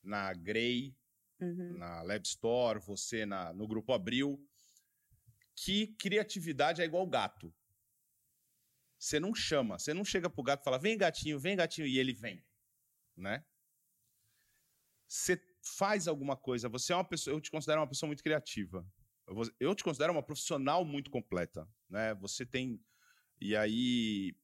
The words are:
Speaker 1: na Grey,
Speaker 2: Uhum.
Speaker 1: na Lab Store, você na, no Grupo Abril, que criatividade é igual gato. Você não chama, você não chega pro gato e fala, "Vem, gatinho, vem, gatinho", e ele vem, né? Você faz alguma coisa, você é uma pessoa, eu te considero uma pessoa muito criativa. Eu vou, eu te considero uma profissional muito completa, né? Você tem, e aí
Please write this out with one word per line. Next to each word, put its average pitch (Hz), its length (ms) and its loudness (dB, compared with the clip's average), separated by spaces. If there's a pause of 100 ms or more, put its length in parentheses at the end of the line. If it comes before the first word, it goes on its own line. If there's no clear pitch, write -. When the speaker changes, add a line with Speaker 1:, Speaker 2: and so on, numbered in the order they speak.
Speaker 1:
na 98 320 -2
Grey, 120 600 0 (460)
Speaker 2:
Uhum. 175 360 -4
Speaker 1:
na 85 240 -8
Lab 92 240 -4
Store, 117 540 2
você 107 460 -4
na, 92 280 -4
no 104 140 -6
Grupo 110 240 -2
Abril, 127 500 2 (1120)
que 202 340 0 (120)
criatividade 170 800 2
é 170 40 2
igual 170 200 2
gato. 101 480 -2 (1400)
Você - 220 0
não 196 160 0
chama, 120 420 2
você - 160 -4
não 190 120 -2
chega 170 240 0
pro - 140 -6
gato 139 180 2
e - 20 -20
fala, 131 160 2
"Vem, 214 180 2
gatinho, 156 400 0
vem, 185 200 0
gatinho", 160 280 0
e 131 140 2
ele 131 140 2
vem, 101 300 -10 (720)
né? 101 280 -4 (1600)
Você - 320 0 (220)
faz 196 460 0
alguma 139 300 0
coisa, 123 320 -2
você 127 240 -2
é - 20 4
uma 185 80 2
pessoa, 156 320 -2
eu 156 60 -4
te - 100 -10
considero 156 300 2
uma 147 60 0
pessoa 139 200 -4
muito 147 160 -4
criativa. 98 640 -2 (420)
Eu 92 80 -8
vou, 113 100 0 (140)
eu 170 160 2
te - 80 -8
considero 156 300 2
uma 151 100 2
profissional 151 640 0
muito 143 260 -4
completa, 87 560 -2 (220)
né? 107 260 0
Você 98 300 -6
tem, 127 340 -2 (640)
e 104 140 2
aí 110 880 2